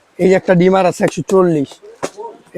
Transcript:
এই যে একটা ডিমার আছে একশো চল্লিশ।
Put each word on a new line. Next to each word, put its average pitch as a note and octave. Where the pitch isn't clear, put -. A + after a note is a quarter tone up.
এই F3+
যে F#3+
একটা F#3+
ডিমার F#3
আছে -
একশো E3+
চল্লিশ। F3